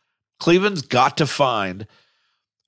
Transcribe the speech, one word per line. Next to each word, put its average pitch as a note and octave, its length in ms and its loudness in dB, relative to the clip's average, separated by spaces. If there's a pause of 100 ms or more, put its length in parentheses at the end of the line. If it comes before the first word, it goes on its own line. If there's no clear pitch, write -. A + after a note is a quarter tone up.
(380)
Cleveland's F#3 440 2
got C3 340 0
to D#3 100 0
find A2 600 -2 (800)